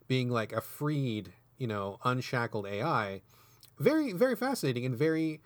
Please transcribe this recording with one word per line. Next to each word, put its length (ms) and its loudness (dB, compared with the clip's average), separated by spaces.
being, 220 2
like, 220 0
a 100 0
freed, 720 -2
you 80 -4
know, 380 -2
unshackled 640 0
A 160 -2
I. 400 0
Very, 320 4
very 240 2
fascinating 500 0
and 100 -2
very, 500 0